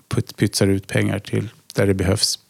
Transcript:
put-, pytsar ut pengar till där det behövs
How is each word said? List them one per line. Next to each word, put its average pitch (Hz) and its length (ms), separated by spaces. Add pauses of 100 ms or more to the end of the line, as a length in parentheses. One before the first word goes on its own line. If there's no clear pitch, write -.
(160)
put-, - 220
pytsar 104 300
ut 98 200
pengar 104 320
till 107 300 (260)
där 104 120
det 98 60
behövs 95 460 (100)